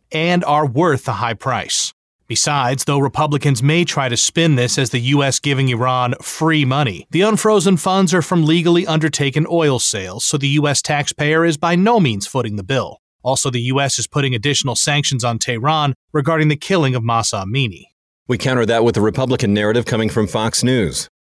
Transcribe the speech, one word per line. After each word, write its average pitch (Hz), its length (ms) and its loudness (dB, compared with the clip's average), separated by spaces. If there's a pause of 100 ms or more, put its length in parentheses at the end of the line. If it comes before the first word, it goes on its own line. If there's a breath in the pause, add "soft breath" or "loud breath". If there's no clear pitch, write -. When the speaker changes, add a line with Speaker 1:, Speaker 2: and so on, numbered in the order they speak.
(120)
Speaker 1:
and 175 320 0
are 147 240 2
worth 139 380 0
the 120 80 -4
high 113 200 -4
price. - 580 -4 (340)
Besides, 135 600 -2
though 143 140 0
Republicans 143 640 0
may 160 220 4
try 135 240 -2
to 120 100 -2
spin 165 380 2
this 123 220 0
as 131 120 0
the 123 100 -2
U 143 220 2
S 135 180 0
giving 135 280 0
Iran 123 540 0
free 156 420 0
money, 127 480 -2
the 160 100 2
unfrozen 202 540 2
funds 185 380 2
are 180 80 4
from 165 240 0
legally 170 420 2
undertaken 151 640 0
oil 151 260 2
sales, 98 460 -6
so - 140 -2
the 139 100 -2
U 147 200 2
S 139 140 -2
taxpayer 151 640 0
is 160 120 0
by 170 180 0
no 214 240 4
means 113 260 0
footing 113 300 -4
the 98 80 -8
bill. 120 340 -4 (260)
Also, 131 280 -2
the 123 120 -2
U 131 180 0
S 135 180 -2
is 113 80 -6
putting 135 260 -2
additional 127 420 -2
sanctions 143 480 -2
on 117 140 -2
Tehran 135 560 -2 (200)
regarding 156 340 2
the 151 80 2
killing 147 400 0
of 117 80 -4
Mahsa 113 420 -2
Amini. 104 420 -4 (380)
Speaker 2:
We 120 120 0
counter 127 280 0
that 113 200 2
with 117 100 2
the 104 60 2
Republican 120 520 0
narrative 107 320 2
coming 110 220 -2
from 107 200 0
Fox 113 360 -2
News. 120 460 0 (120)